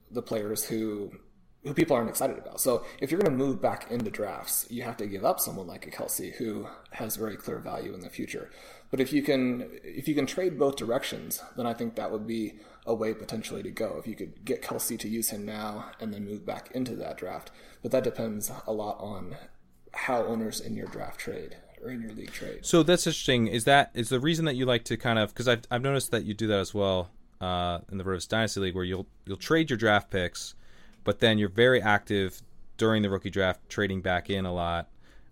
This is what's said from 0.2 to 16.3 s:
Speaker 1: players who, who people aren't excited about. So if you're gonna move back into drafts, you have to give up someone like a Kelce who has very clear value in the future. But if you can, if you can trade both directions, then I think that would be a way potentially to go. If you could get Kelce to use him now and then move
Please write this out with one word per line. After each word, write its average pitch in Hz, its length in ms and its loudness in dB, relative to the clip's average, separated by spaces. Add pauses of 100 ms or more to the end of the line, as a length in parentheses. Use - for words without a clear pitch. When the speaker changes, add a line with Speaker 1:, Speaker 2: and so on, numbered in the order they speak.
Speaker 1:
players 107 420 -2
who, 104 480 -2 (500)
who 143 120 -6
people 156 200 4
aren't 113 140 4
excited 127 300 0
about. - 220 -8
So 120 240 4 (160)
if 131 100 -2
you're 175 100 2
gonna 151 160 4
move 131 240 0
back 110 300 0
into 117 200 -2
drafts, - 600 -4
you 117 120 -6
have 117 140 -6
to 104 100 -6
give 98 180 -4
up 185 160 2
someone 95 260 -4
like 85 200 -12
a - 40 -14
Kelce - 440 -6
who 107 320 -4 (260)
has 110 240 -6
very 107 200 -4
clear - 220 -6
value - 340 -6
in 92 80 -10
the - 100 -12
future. - 400 -8 (400)
But 127 100 2
if 131 120 2
you 143 100 4
can, 127 480 2 (140)
if - 240 -8
you 151 60 4
can 139 120 2
trade 175 320 0
both 139 180 4
directions, - 640 -4 (160)
then 120 100 -2
I 117 80 0
think 113 200 -4
that 98 160 -4
would 107 160 -4
be 113 320 -4 (260)
a 117 80 2
way 110 220 0
potentially - 480 -8
to 90 80 -6
go. 98 280 -2
If 113 100 -10
you 104 80 -6
could 95 280 -10
get 120 160 -2
Kelce 139 380 -4
to 107 100 -6
use 110 220 0
him 104 160 -8
now 107 540 -8
and 110 120 -6
then 101 140 -8
move 104 180 -8